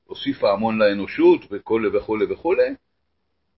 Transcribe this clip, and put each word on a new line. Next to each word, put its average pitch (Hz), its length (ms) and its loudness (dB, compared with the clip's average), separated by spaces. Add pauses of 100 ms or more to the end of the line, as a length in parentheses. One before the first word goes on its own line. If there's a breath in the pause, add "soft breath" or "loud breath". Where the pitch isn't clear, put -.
הוסיפה - 460 -4
המון 110 260 -2
לאנושות 110 640 2 (100)
וכולי 104 460 -2
וכולי 101 360 -2
וכולי, 247 420 -2 (840)